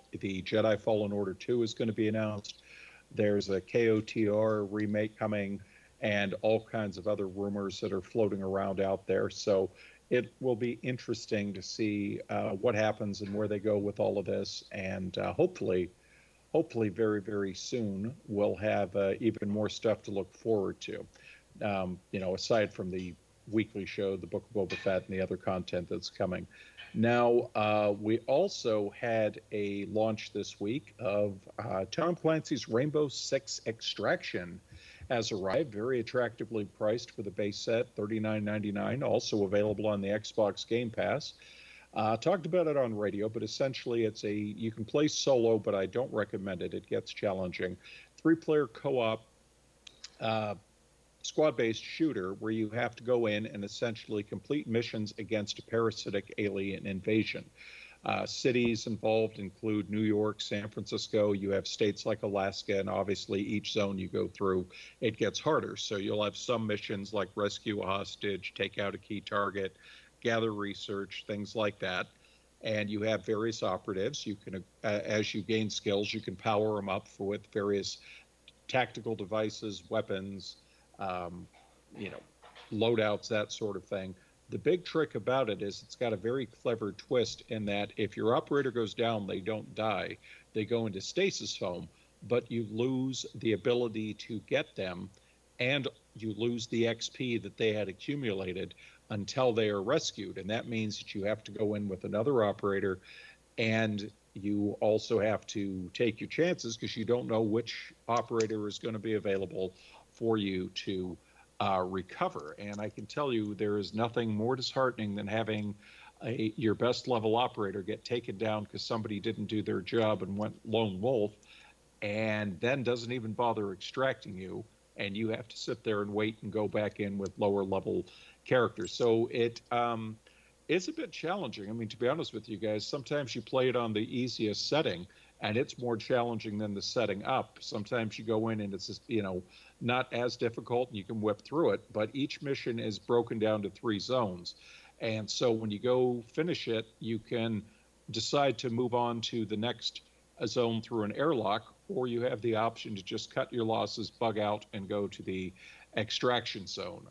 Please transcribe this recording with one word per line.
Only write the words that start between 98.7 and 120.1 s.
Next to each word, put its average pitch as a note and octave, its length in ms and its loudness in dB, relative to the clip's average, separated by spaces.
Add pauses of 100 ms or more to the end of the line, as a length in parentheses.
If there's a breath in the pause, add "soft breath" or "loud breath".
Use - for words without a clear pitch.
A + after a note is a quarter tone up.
until A2 420 2
they G#2+ 160 4
are G2+ 140 0
rescued. G2+ 560 -2
And F#2 120 -6
that A#2 180 -2
means A2 300 -2
that - 160 -12
you G2 100 -4
have G#2+ 200 -2
to G#2 80 -14
go G#2+ 220 0
in G#2 140 -2
with F#2+ 160 -6
another A2 400 4
operator, G2 540 0 (600 loud breath)
and A2 520 2 (240)
you G#2 460 0
also A2 380 4
have G2+ 300 2
to F#2+ 460 -4
take A#2 260 2
your - 80 -6
chances D#3+ 480 0
'cause - 200 -6
you A2+ 80 -2
don't A#2+ 220 2
know A2+ 140 2
which A2+ 520 0 (160)
operator A2+ 600 0
is G2+ 100 -8
gonna A2 200 -4
be G#2+ 160 0
available G2 600 0 (380 loud breath)
for A2+ 240 2
you F#2+ 340 0
to, F#2 460 -4 (440 loud breath)
uh, G2 280 2
recover. F#2 680 -4
And G2+ 220 -8
I G#2+ 80 -4
can A2 180 -12
tell D3 260 -2
you G#2+ 220 0
there G#2 240 0
is F#2 140 -4
nothing A2+ 400 0
more A2 220 2
disheartening B2 640 0
than G#2 100 -4
having G#2+ 480 0 (480 loud breath)
a, A2 340 0
your G#2+ 180 4
best B2 340 0
level A2+ 280 2
operator G#2+ 460 0
get G#2+ 220 -6
taken A#2 340 -4
down G#2+ 260 0
'cause - 180 -10
somebody A2 360 -2
didn't G#2+ 280 -4
do G#2+ 160 0
their G#2 180 -2
job G#2+ 420 2